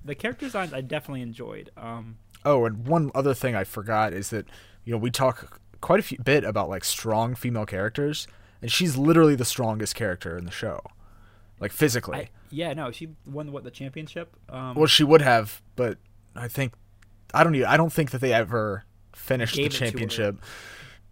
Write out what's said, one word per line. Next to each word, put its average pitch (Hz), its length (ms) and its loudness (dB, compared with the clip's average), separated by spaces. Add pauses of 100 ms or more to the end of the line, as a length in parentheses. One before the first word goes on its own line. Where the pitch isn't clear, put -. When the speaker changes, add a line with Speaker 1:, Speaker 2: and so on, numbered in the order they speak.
Speaker 1:
the 143 100 -8
character 240 320 -6
designs 196 260 -6
I 135 100 -6
definitely 135 400 -6
enjoyed. 110 540 -12
Um, 113 420 -14 (260)
Speaker 2:
Oh, 139 200 4
and 113 220 -2
one 156 280 2
other 139 200 2
thing 123 220 -2
I 95 80 -2
forgot 107 480 -2
is 98 180 -8
that, 104 160 -6 (380)
you 117 80 -6
know, 113 60 0
we 120 120 -2
talk - 500 -2 (200)
quite 170 180 4
a - 40 0
few - 160 -10
bit 131 260 4
about, 104 240 0
like, 90 160 -6
strong 113 500 0
female 117 320 -4
characters, 113 640 -4 (340)
and 117 80 -4
she's 170 260 2
literally 156 380 8
the 127 100 0
strongest 110 520 -2
character 90 420 -4
in 87 60 -10
the 87 80 -10
show, 101 280 -6 (800)
like, 101 140 -6
physically. 127 440 0
Speaker 1:
I, 135 140 -8 (200)
yeah, 156 220 -6
no, 139 200 -8
she 160 160 -12 (180)
won, 143 240 -10
what, 139 140 -12
the 123 80 -16
championship? - 640 -12 (120)
Um, 127 280 -8
Speaker 2:
Well, 156 100 6
she 151 160 6
would 151 200 10
have, 117 380 4 (140)
but 117 240 0 (380)
I 120 120 -8
think, 131 240 -4 (640)
I 151 100 6
don't 165 120 4
even, 123 100 2
I 127 100 6
don't 160 160 2
think 151 200 0
that 131 80 -4
they 127 120 2
ever 110 520 0 (280)
finished 120 440 -2
Speaker 1:
Gave 139 160 0
Speaker 2:
the 135 40 -2
Speaker 1:
it - 20 -4
to 131 60 -2
her. 117 60 0
Speaker 2:
championship 104 480 -2
Speaker 1:
But - 80 -20 (640)